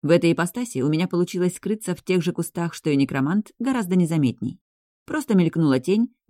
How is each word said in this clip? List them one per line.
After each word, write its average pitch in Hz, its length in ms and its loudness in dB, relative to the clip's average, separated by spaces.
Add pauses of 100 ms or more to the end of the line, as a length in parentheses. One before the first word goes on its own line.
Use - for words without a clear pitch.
В 143 100 2
этой 170 200 4
ипостаси 175 480 -2
у 131 80 0
меня 160 220 0
получилось 180 460 -2
скрыться 208 380 -6
в - 100 -10
тех 185 200 0
же 170 80 -2
кустах, 170 420 -6
что - 160 -6
и 147 60 2
некромант, 139 640 0
гораздо 233 380 0
незаметней. 151 640 0 (440)
Просто 277 300 -2
мелькнула 160 440 4
тень, 214 360 0 (140)